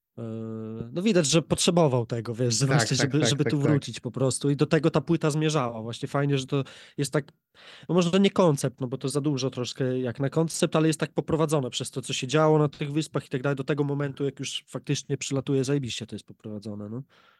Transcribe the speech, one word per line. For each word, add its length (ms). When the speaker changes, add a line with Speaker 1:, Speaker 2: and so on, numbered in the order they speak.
Speaker 1:
e, 720
no 100
widać, 240
że 160
potrzebował 640
tego, 280
wiesz, 200
że 120
Speaker 2:
Tak, 100
Speaker 1:
właśnie, 200
Speaker 2:
tak, 100
Speaker 1:
żeby, 140
Speaker 2:
tak, 100
Speaker 1:
żeby 140
Speaker 2:
tak, 60
Speaker 1:
tu 80
Speaker 2:
tak. 80
Speaker 1:
wrócić 340
po 100
prostu 400
i 60
do 100
tego 240
ta 100
płyta 300
zmierzała. 520
Właśnie 260
fajnie, 300
że 80
to 180
jest 140
tak, 200
no 60
może 160
to 80
nie 120
koncept, 500
no 80
bo 100
to 100
za 120
dużo 300
troszkę 500
jak 200
na 100
koncept, 460
ale 100
jest 140
tak 120
poprowadzone 580
przez 200
to, 120
co 100
się 140
działo 320
na 100
tych 240
wyspach 340
i 20
tak 140
dalej, 140
do 80
tego 200
momentu, 400
jak 160
już 280
faktycznie 500
przylatuje, 460
zajebiście 420
to 80
jest 120
poprowadzone, 600
no. 140